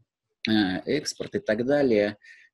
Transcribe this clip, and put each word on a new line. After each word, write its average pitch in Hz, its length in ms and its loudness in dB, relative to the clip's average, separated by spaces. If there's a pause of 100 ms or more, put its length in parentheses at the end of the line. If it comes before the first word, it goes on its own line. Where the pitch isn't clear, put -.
(500)
э, - 20 0 (340)
экспорт - 500 -4
и 104 40 -4
так 110 260 -2
далее, 117 520 2 (360)